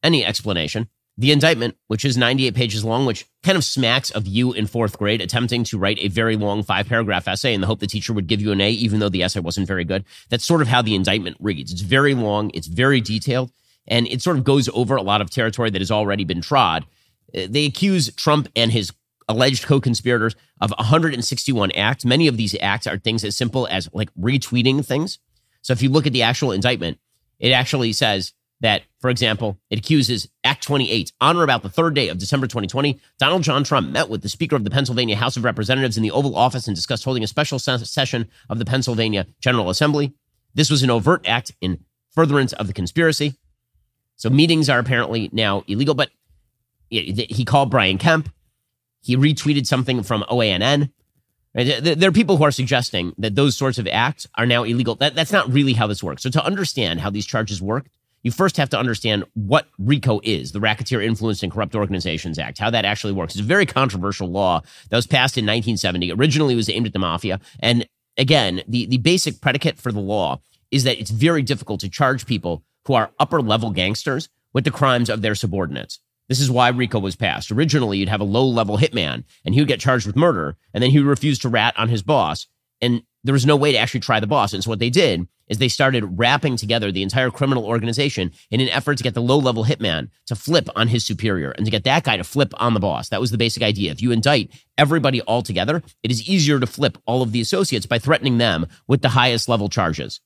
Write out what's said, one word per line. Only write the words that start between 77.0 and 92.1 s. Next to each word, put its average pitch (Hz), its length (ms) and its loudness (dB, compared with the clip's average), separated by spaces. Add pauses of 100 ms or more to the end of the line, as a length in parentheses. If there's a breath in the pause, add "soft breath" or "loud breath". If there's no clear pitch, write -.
passed. 87 360 -4
Originally, 127 460 2
you'd 95 100 0
have 104 120 0
a 104 40 0
low-level 113 540 2
hitman, 78 460 0 (200 soft breath)
and 95 100 0
he 135 60 6
would 151 80 4
get 120 120 -2
charged 127 260 2
with 104 100 -4
murder, 101 400 2 (160)
and 113 100 -2
then 127 80 4
he 147 80 6
would 139 80 4
refuse 143 340 2
to 131 80 -4
rat 113 300 2
on 113 100 0
his 113 140 0
boss, 95 440 0 (340)
and 120 220 0 (200)
there 127 120 0
was 131 120 4
no 147 100 6
way 143 160 4
to 120 60 2
actually 117 220 0
try 110 200 0
the 107 60 -4
boss. 107 260 0
And 98 100 -6
so 113 80 -4
what 107 80 -4
they 120 120 0
did 120 360 2 (220)
is 107 100 -4
they 127 100 2
started 110 500 0
wrapping 127 380 2
together 107 340 -2
the 95 120 -2
entire 123 280 0
criminal 131 360 0
organization 117 640 -2 (180 soft breath)
in 113 120 2
an 127 80 0
effort 139 260 0
to - 60 -8
get 117 100 -2
the 120 80 -4
low-level 123 460 2
hitman 87 420 -2 (180)
to 123 80 -4
flip 151 400 0
on 113 140 0
his 110 160 0
superior 95 460 -2
and 104 160 -4
to 110 40 0
get 104 140 0
that 143 200 2
guy 113 120 0